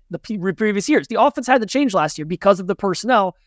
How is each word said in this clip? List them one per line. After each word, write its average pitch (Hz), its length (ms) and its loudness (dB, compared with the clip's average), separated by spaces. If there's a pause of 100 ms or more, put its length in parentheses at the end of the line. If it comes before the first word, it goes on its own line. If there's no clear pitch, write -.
the 170 80 -10
pe-, 214 200 -8 (160)
previous 208 360 -2
years. 226 180 2
The 220 140 0
offense 269 260 0
had 254 140 4
to 208 60 -6
change 262 260 0
last 156 240 0
year 151 80 -8
because 185 340 2
of 185 80 -8
the 190 80 -2
personnel, 196 600 0 (120)